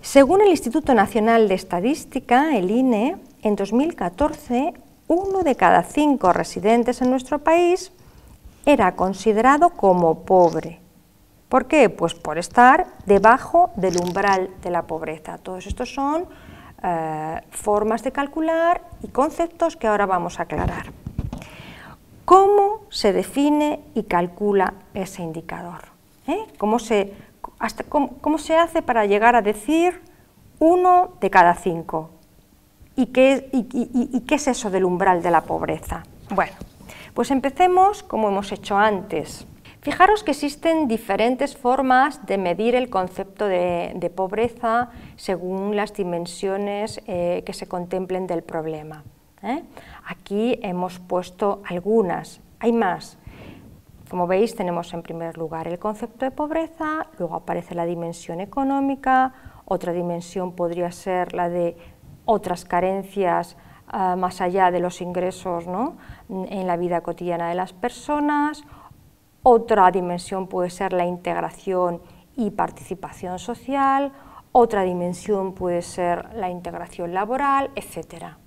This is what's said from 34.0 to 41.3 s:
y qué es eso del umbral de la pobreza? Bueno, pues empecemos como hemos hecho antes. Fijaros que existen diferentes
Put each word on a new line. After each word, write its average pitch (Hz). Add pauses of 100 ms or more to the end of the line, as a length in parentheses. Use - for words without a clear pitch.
y -
qué -
es 277
eso 233
del 185
umbral 180
de 175
la 160
pobreza? 165 (260)
Bueno, 185 (600)
pues 240
empecemos 359
como 220
hemos 196
hecho 202
antes. 196 (320)
Fijaros 392
que 311
existen 294
diferentes 226